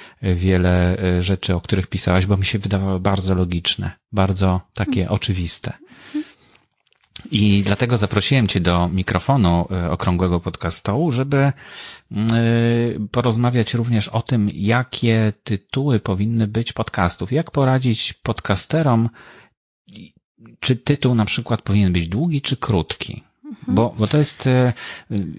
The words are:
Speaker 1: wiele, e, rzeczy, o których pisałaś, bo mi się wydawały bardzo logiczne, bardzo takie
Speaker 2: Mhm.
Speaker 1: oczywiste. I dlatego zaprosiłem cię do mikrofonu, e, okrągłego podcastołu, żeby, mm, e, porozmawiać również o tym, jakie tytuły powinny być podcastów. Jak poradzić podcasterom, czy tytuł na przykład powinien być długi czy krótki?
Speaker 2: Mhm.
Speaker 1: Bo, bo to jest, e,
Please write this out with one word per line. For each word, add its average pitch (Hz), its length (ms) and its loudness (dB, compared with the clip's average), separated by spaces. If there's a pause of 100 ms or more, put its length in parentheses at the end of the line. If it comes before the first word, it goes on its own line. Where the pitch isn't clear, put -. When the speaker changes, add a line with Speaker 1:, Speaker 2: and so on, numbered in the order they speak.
(220)
Speaker 1:
wiele, 90 800 2
e, 90 240 2
rzeczy, 92 320 0
o 85 60 -2
których 92 260 -2
pisałaś, 92 380 0
bo 98 120 2
mi 95 80 0
się 107 140 -2
wydawały 95 400 -2
bardzo 95 360 0
logiczne, 90 560 -2 (200)
bardzo 95 500 0 (120)
takie 107 280 -2
Speaker 2:
Mhm. 85 140 -2
Speaker 1:
oczywiste. - 580 -4 (1600)
I 101 340 4
dlatego 117 320 0
zaprosiłem 104 500 2
cię 95 120 0
do 87 280 2
mikrofonu, 90 840 2
e, 87 200 -2
okrągłego 87 480 0
podcastołu, 101 720 -4
żeby, 139 400 2 (600)
mm, 110 220 0
e, 117 760 2
porozmawiać 120 640 0
również 117 340 0
o 117 140 -2
tym, 107 320 0
jakie 110 800 0 (100)
tytuły 123 560 -2
powinny 107 480 0
być 113 260 -4
podcastów. 98 580 -4
Jak 143 200 -2
poradzić 131 640 0
podcasterom, 117 960 0 (1500)
czy 131 160 0
tytuł 131 400 0
na 110 100 2
przykład - 360 -4
powinien 98 320 2
być 87 140 0
długi 139 340 -2
czy - 160 -2
krótki? - 680 -4 (220)
Speaker 2:
Mhm. 240 300 -4
Speaker 1:
Bo, 117 220 2
bo 110 100 0
to 147 100 0
jest, - 300 0
e, 127 260 4 (640)